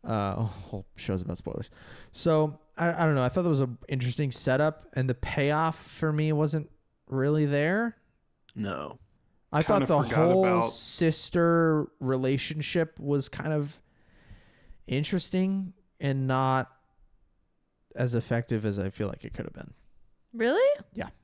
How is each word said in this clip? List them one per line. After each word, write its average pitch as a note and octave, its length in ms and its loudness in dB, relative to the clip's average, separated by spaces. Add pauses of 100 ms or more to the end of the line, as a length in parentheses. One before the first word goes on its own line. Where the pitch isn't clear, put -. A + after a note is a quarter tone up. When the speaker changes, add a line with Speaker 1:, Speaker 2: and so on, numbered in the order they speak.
Speaker 1:
Uh, G2+ 400 -2
whole G2+ 420 -6 (120)
show's - 260 -2
about F2+ 160 -6
spoilers. - 320 -8 (400)
So D#3 480 2 (180)
I, E3+ 160 0
I E3 140 2
don't D#3 80 4
know. C3+ 80 2
I B2 60 2
thought F3 140 0
that F3 60 2
was D3 120 4
an B2+ 180 -2 (100)
interesting C3 440 -2
setup, D3 640 0
and C3 140 0
the B2+ 60 0
payoff D3+ 680 0
for - 320 -4
me D3+ 200 2
wasn't D3+ 360 0 (380)
really D3 400 2
there. E3+ 500 0 (600)
Speaker 2:
No. E2 420 -6 (540)
Speaker 1:
I D3+ 100 2
Speaker 3:
Kinda D#3+ 240 2
Speaker 1:
thought C#3 160 2
the A#2+ 60 -2
Speaker 3:
forgot D3+ 240 4
Speaker 1:
whole F#3+ 120 6
Speaker 3:
about F3 280 2
Speaker 1:
sister E3 1120 2 (140)
relationship C#3 1000 -2
was C#3+ 300 -2
kind - 240 -6
of D3 260 -2 (1080)
interesting F#3 880 -2 (260)
and C3+ 260 0
not C3 460 2 (1200)
as A#2+ 200 0
effective A#2 520 0
as G2+ 120 0
I F#2+ 120 -2
feel G#2 180 -4
like - 160 -10
it - 100 -10
could - 100 -8
have - 100 -10
been. - 200 -16 (580)
Speaker 4:
Really? F#4+ 500 2 (120)
Speaker 1:
Yeah. - 160 -8 (140)